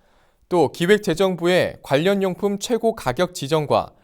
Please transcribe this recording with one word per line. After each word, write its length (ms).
또 220
기획재정부에 1080
관련 400
용품 380
최고 340
가격 400
지정과 600